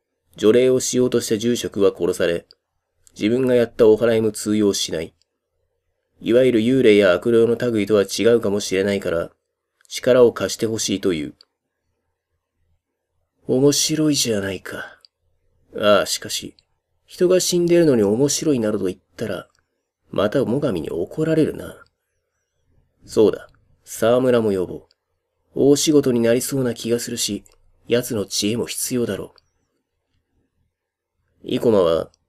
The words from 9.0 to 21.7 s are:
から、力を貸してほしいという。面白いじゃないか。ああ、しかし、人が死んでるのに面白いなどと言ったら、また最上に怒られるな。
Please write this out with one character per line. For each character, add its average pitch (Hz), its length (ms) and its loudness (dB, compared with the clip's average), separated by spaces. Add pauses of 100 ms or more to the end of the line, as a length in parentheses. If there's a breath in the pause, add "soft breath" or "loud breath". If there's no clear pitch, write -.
か 90 100 -6
ら、 85 200 -4 (580)
力 123 360 4
を 113 80 4
貸 95 220 -6
し - 20 -12
て 117 100 -4
ほ 110 120 -4
し 104 180 -4
い 95 40 -6
と 95 120 -2
い 76 140 -6
う。 - 80 -16 (2000)
面 135 260 2
白 156 380 0
い 147 40 2
じ 123 200 -2
ゃ 101 60 -2
な 98 120 -6
い 90 80 -10
か。 - 400 -16 (760)
あ 104 260 2
あ、 - 40 -6
し - 120 -6
か 107 120 -14
し、 - 260 -12 (500)
人 - 220 -2
が 180 120 2
死 175 180 -2
ん 175 80 0
で 170 120 2
る 165 80 4
の 135 100 4
に 110 60 2
面 113 260 2
白 - 260 -2
い 120 60 -2
な 107 100 -2
ど 104 80 -4
と 98 60 -6
言 95 100 -4
っ - 40 -20 (180)
た 117 100 -8
ら、 92 220 -10 (600)
ま 101 200 0
た 135 140 0
最 117 160 -2
上 110 200 -4
に - 100 -8
怒 92 340 -6
ら 156 100 -2
れ 156 120 2
る - 100 -6
な。 85 280 -16 (1200)